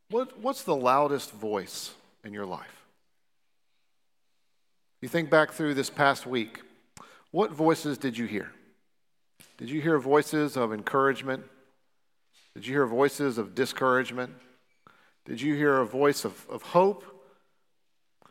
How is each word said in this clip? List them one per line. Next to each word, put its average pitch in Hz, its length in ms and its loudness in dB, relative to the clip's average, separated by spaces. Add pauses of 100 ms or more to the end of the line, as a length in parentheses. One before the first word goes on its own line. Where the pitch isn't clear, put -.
what, 247 320 -4
what's 262 220 -4
the 175 120 0
loudest 135 580 2
voice 104 600 -6 (320)
in 104 80 -14
your 104 140 -8
life? - 400 -14 (2250)
You 127 80 -10
think 165 180 -2
back 156 240 6
through 151 220 -2
this 131 160 -2
past 139 360 2
week, 123 360 -6 (680)
what 208 200 0
voices 151 480 2
did 123 180 -4
you 120 80 -4
hear? 101 260 -6 (1080)
Did 117 100 -12
you 147 140 -6
hear 160 160 2
voices 147 580 2
of 117 160 0
encouragement? 131 720 0 (1120)
Did 101 120 -16
you 127 60 -8
hear 139 140 2
voices 135 500 0
of 98 180 -6
discouragement? 127 800 -2 (920)
Did 123 160 -8
you 147 140 0
hear 147 200 4
a 127 100 4
voice 139 380 2
of, - 240 -8
of - 140 -12
hope? 190 420 2 (1300)